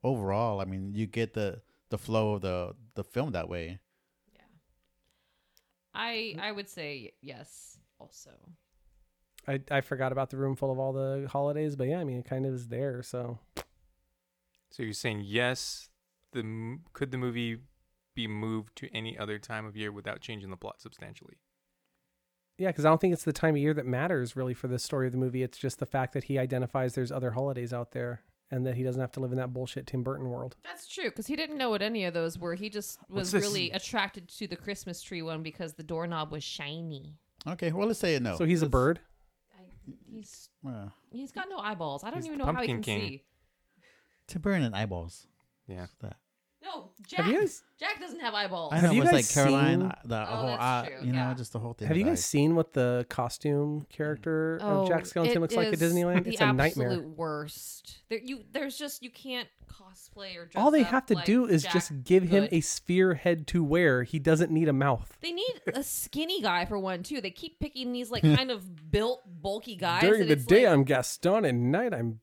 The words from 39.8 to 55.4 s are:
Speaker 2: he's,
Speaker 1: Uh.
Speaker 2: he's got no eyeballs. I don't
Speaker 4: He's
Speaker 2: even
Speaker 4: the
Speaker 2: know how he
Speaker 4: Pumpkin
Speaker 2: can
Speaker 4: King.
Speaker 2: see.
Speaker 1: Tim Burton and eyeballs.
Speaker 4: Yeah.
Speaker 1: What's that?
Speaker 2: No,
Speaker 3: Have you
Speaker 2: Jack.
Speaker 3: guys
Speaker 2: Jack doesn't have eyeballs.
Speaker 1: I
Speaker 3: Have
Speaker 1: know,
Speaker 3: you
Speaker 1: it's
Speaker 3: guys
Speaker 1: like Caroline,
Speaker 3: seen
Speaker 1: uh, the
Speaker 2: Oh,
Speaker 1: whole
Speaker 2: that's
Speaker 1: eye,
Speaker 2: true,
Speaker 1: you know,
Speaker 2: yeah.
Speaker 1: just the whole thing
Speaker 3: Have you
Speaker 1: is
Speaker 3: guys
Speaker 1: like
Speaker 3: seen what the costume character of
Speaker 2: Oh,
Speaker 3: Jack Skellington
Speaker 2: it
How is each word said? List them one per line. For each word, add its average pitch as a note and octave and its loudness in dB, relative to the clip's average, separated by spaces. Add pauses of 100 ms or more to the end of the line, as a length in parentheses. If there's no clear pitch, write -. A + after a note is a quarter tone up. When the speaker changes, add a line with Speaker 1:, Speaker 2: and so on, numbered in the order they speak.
Speaker 2:
he's, - -18 (160)
Speaker 1:
Uh. G#2+ -10 (220)
Speaker 2:
he's C4 -12
got F#4+ -10
no F#4+ -10
eyeballs. E3 -6
I G#3+ -8
don't E4+ -6
Speaker 4:
He's E4 -8
Speaker 2:
even D4+ -8
Speaker 4:
the C4+ -4
Speaker 2:
know D3 2
how D#3+ -2
he - -2
Speaker 4:
Pumpkin B2+ -2
Speaker 2:
can G#2+ -2
Speaker 4:
King. G#2 -6
Speaker 2:
see. C3+ -14 (1040)
Speaker 1:
Tim E3 -8
Burton F#3+ 2
and A2 -2
eyeballs. F#2 -4 (400)
Speaker 4:
Yeah. F#2 -10
Speaker 1:
What's F2+ -14
that? G#2 -12 (460)
Speaker 2:
No, D#4+ -14 (260)
Speaker 3:
Have D#4 0
you - 4
Speaker 2:
Jack. F4 4
Speaker 3:
guys G4 -2 (160)
Speaker 2:
Jack G4+ -6
doesn't F4 -12
have A#3+ -4
eyeballs. F3+ -4
Speaker 1:
I - 4
Speaker 3:
Have F3 6
Speaker 1:
know, - -
Speaker 3:
you B3 8
Speaker 1:
it's - 8
Speaker 3:
guys F3 8 (160)
Speaker 1:
like C#3+ 6
Caroline, C#3 6
Speaker 3:
seen F#3 0
Speaker 1:
uh, - -6 (100)
the A#2 -2 (100)
Speaker 2:
Oh, A2+ -2
Speaker 1:
whole A2+ 0
Speaker 2:
that's A#2 -2
Speaker 1:
eye, B2 0 (100)
Speaker 2:
true, B2+ -4
Speaker 1:
you B2 0
know, C3 0
Speaker 2:
yeah. B2+ 0
Speaker 1:
just B2 -8
the A#2 -4
whole A#2 -6
thing G#2+ -6
Speaker 3:
Have D#3 4
you F#3 4
Speaker 1:
is C4+ 4
Speaker 3:
guys D#4+ 0
Speaker 1:
like - -2
Speaker 3:
seen D3+ 4
what D#3+ 2
the B2 2
costume D3 -2
character D#3+ -2
of - -8 (220)
Speaker 2:
Oh, - 2
Speaker 3:
Jack F3 2
Skellington D#3+ 2
Speaker 2:
it E3+ 2